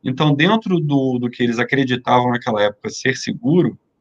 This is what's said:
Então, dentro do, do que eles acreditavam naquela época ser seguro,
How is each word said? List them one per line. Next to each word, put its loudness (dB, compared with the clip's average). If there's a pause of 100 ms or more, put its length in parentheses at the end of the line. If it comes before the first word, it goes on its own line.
Então, 0
dentro 2
do, 0
do -2
que -6
eles 0
acreditavam 0
naquela -2
época -2
ser -4
seguro, 0 (240)